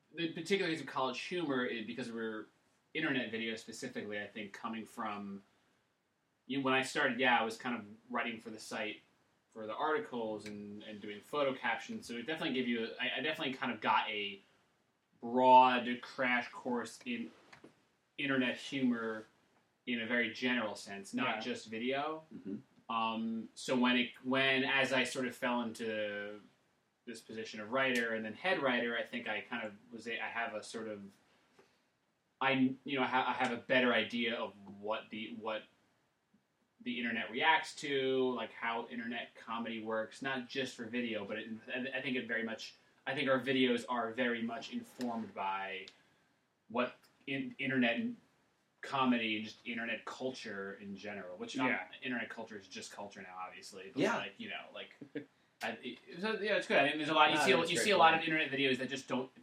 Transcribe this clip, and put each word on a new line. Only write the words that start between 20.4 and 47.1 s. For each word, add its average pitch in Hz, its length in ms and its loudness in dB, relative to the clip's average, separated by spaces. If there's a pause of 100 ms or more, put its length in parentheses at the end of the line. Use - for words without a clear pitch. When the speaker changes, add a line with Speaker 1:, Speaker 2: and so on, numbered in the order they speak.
Speaker 1:
sense, 98 380 -10
not 123 220 0
Speaker 2:
Yeah. 110 60 -4
Speaker 1:
just 117 280 -6
video. 139 520 -2 (120)
Speaker 3:
Mm-hmm. 101 220 -8 (400)
Speaker 1:
Um, 113 600 0
so 135 200 0
when 123 220 6
it, 123 120 2 (140)
when, 135 400 4
as 135 300 2
I 127 100 4
sort 127 240 -2
of 120 80 -6
fell 123 280 0
into 107 680 -4 (760)
this 117 140 -10
position 110 400 -10
of 107 140 -6
writer 123 400 2
and 110 100 -2
then 107 100 -6
head 180 300 0
writer, 120 340 2
I 113 60 -2
think 120 240 -8
I 107 220 -4
kind 117 160 -6
of 104 60 -8 (200)
was 113 160 -10
a, 113 60 -6
I 107 200 -6
have 107 200 -4
a 104 100 -6
sort 110 240 -8
of, 104 120 -6 (1400)
I, 131 280 4 (140)
you 143 140 -2
know, 127 60 2
I 123 40 0
ha-, 127 300 2
I 127 60 2
have 120 100 2
a 104 80 -6
better 127 320 4
idea 117 420 0
of - 160 -4 (280)
what 107 300 -2
the, 110 300 -8
what 107 220 -4 (1200)
the 120 160 -4
internet 113 320 -2
reacts 156 440 4
to, 131 600 2
like, 110 240 -4
how 120 320 -2
internet 117 380 -6 (160)
comedy 117 380 -2
works, 110 380 -2
not 135 280 -2
just 131 260 -4
for 117 100 -8
video, 110 420 -2
but 107 100 -4
it, 110 100 -8 (260)
I, 127 240 -4
I 131 40 -4
think 131 160 -2
it 113 100 -4
very 113 160 -2
much, - 320 -8 (320)
I 135 80 0
think 139 140 0
our 131 100 6
videos 123 500 4
are 117 220 0
very 117 300 0
much 117 300 -4
informed 113 600 -6
by 95 520 -4 (840)
what 120 260 0 (320)